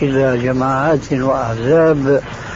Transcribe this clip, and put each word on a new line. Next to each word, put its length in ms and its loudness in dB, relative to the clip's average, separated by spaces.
إلى 360 2
جماعات 720 0
وأحزاب، 1120 2